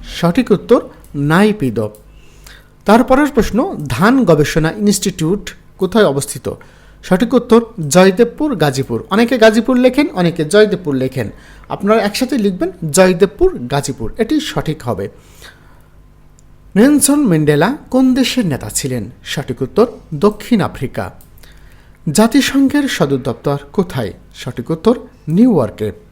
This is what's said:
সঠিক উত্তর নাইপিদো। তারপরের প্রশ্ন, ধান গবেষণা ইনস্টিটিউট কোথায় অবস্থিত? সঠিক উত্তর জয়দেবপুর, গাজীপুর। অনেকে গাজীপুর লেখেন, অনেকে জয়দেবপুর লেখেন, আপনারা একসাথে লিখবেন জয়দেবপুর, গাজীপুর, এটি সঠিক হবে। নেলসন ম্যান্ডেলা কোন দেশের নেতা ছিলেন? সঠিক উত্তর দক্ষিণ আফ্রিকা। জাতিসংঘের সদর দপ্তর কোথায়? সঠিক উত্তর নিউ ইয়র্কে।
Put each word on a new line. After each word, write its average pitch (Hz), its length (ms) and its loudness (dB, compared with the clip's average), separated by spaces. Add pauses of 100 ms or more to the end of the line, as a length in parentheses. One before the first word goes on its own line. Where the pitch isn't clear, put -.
(160)
সঠিক 175 340 0
উত্তর - 320 2 (320)
নাইপিদো। 147 760 0 (920)
তারপরের 254 420 4
প্রশ্ন, 269 500 -2 (120)
ধান 214 360 2
গবেষণা 160 480 2
ইনস্টিটিউট 202 840 -2 (240)
কোথায় 190 260 2
অবস্থিত? 139 480 -4 (500)
সঠিক 208 320 0
উত্তর 233 300 4 (240)
জয়দেবপুর, 196 680 2
গাজীপুর। 131 540 -2
অনেকে 233 280 0
গাজীপুর 220 380 4
লেখেন, 254 380 2
অনেকে 170 300 -2
জয়দেবপুর 185 500 2
লেখেন, 127 360 -4 (380)
আপনারা 202 340 0
একসাথে 247 360 -2
লিখবেন 208 340 -2 (180)
জয়দেবপুর, 190 680 2
গাজীপুর, 123 600 -6
এটি 285 220 0
সঠিক - 420 -6
হবে। 98 260 -6 (1700)
নেলসন 285 500 4
ম্যান্ডেলা 160 500 2 (140)
কোন 262 240 2
দেশের 247 320 0
নেতা 123 240 -4
ছিলেন? 123 400 -6 (140)
সঠিক - 380 -6
উত্তর 202 240 0 (280)
দক্ষিণ 208 460 0
আফ্রিকা। 113 500 -6 (1000)
জাতিসংঘের 269 760 2
সদর 139 280 -2
দপ্তর 131 420 -4 (140)
কোথায়? 196 400 -4 (220)
সঠিক - 360 -10
উত্তর 220 280 0 (300)
নিউ 208 280 4
ইয়র্কে। 107 360 -4 (200)